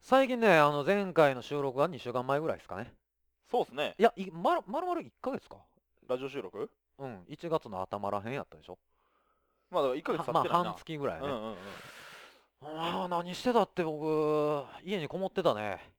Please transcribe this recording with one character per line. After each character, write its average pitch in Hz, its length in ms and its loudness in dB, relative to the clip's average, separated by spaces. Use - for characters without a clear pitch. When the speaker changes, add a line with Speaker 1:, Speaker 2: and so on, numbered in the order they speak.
Speaker 1:
最 269 260 6
近 240 140 -2
ね、 202 160 8
あ 147 140 8
の、 147 140 0
前 190 280 2
回 147 220 6
の 123 80 -8
収 143 180 -4
録 135 180 -2
が 147 80 6
二 170 120 -6
週 120 160 -8
間 123 120 -2
前 139 140 2
ぐ 160 80 -4
ら 107 60 0
い - 20 -6
っ - 60 -16
す - 40 -20
か 92 100 -10
ね。 107 140 -10
Speaker 2:
そ 247 100 2
う - 40 2
っ - 20 -6
す - 80 -20
ね。 135 240 -2
Speaker 1:
い - 40 4
や、 226 140 8
い-、 190 160 -8
ま 196 220 0
る、 330 120 -2
丸 302 200 -6
々 349 160 -4
一 123 180 -18
ヶ 262 120 -6
月 - 180 -10
か。 - 80 -18
Speaker 2:
ラ 127 80 0
ジ 127 80 -6
オ 135 60 -6
収 139 100 -8
録？ 104 300 -8
Speaker 1:
う 139 80 -10
ん、 98 220 -12
一 170 220 -10
月 160 180 -2
の 92 140 -6
頭 101 280 -4
ら 101 140 -4
へ 113 60 -8
ん - 20 -8
や 135 120 -8
っ - 20 -16
た 80 100 -20
で 80 80 -20
し - 60 -20
ょ。 92 80 -16
Speaker 2:
ま 180 100 0
あ、 - 20 2
だ 135 60 2
か 127 40 0
ら 147 80 -4
一 - 20 -20
ヶ 233 120 -2
月 156 100 -4
経 127 60 -4
っ - 20 -4
て - 0 -
な 156 140 0
い - 20 -2
な。 - 80 0
Speaker 1:
は-、 175 80 2
ま 107 60 -4
あ、 - 20 -8
半 90 60 -12
月 160 180 -10
ぐ 139 100 -4
ら 85 120 -4
い - 20 -10
ね。 135 60 -6
Speaker 2:
う 143 40 -4
ん - 0 -
う 135 40 -4
ん 110 160 -8
う - 20 -10
ん。 98 40 -12
Speaker 1:
あ 170 420 -4
ー、 180 40 -6
何 175 260 -4
し - 80 -12
て 254 100 0
た 220 120 6
っ - 60 -6
て 175 140 -2
僕、 151 800 0
家 196 140 -4
に 151 120 -4
こ 165 100 -8
も 190 80 -2
っ - 40 -4
て 190 120 -4
た 156 100 6
ね。 104 460 -6